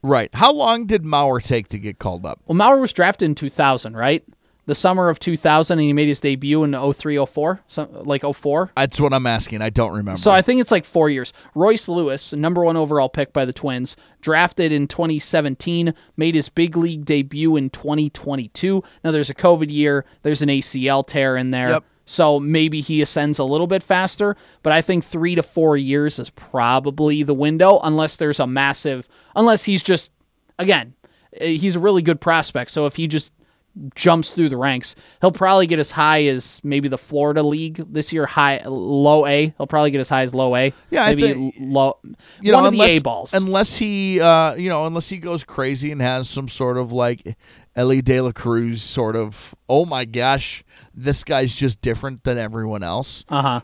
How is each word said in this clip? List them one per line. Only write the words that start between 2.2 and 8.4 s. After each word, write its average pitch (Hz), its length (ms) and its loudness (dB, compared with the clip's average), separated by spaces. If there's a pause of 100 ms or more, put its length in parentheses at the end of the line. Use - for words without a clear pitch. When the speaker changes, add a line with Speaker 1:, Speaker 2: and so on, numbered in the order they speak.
Speaker 1:
up? - 220 -10
Speaker 2:
Well, 165 100 0
Mauer 254 240 6
was 254 120 -2
drafted 185 340 0
in 151 80 0
two 143 160 -6
thousand, 127 460 0
right? 127 280 0 (420)
The 147 80 -2
summer 185 340 2
of 156 100 0
two 165 180 -2
thousand, 160 420 2
and 151 80 2
he 147 60 2
made 147 160 2
his 143 120 -2
debut 143 420 0
in 147 120 0
oh 139 180 -2
three, 147 260 -4
oh 135 80 0
four, 165 420 -4
some, - 200 -10 (160)
like, 139 200 -2
oh 143 80 -2
four. 156 440 -2